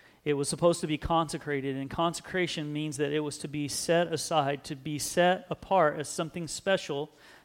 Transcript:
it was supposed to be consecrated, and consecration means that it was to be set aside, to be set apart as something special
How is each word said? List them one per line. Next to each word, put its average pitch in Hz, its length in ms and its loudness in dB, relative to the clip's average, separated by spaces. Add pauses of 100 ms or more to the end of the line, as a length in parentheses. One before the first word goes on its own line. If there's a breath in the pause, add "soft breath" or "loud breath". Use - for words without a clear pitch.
(260 soft breath)
it 147 80 2
was 139 120 0
supposed 170 360 2
to 175 40 -4
be 151 120 0
consecrated, 147 760 0
and 135 140 -6
consecration 170 800 -2
means 151 280 -4
that 143 140 0
it 151 80 0
was 147 180 -6
to - 100 -8
be 147 180 -4
set 170 460 2
aside, 143 520 0
to 151 120 -8
be 143 220 -6
set 180 500 2
apart 151 500 2
as 147 80 -4
something 165 400 -6
special 156 640 -2 (340 loud breath)